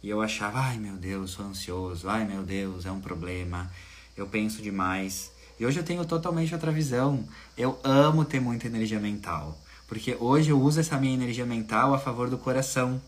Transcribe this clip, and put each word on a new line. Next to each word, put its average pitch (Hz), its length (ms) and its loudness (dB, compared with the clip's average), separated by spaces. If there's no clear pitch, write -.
E 101 80 -8
eu 107 120 0
achava, 107 380 -2
"Ai, 127 180 0
meu 101 180 -8
Deus, 95 360 -6
sou 101 140 -10
ansioso. 92 600 -6
Ai, 110 180 0
meu 98 160 -4
Deus, 95 440 -4
é 92 60 -6
um 95 100 -6
problema. 90 680 -6
Eu 98 120 -8
penso 107 340 -2
demais." 95 720 -4
E 117 80 -2
hoje 143 140 2
eu 170 40 -2
tenho 175 200 -2
totalmente 165 500 0
outra 160 160 -2
visão. 139 540 2
Eu 127 240 0
amo 147 440 6
ter 135 160 0
muita 120 260 -2
energia 110 320 -2
mental. 87 580 -4
Porque 113 320 -4
hoje 143 300 6
eu 143 100 8
uso 151 220 6
essa 156 160 0
minha 135 160 4
energia 123 320 0
mental 117 480 2
a 135 60 2
favor 123 300 -2
do 127 80 -2
coração. 131 720 0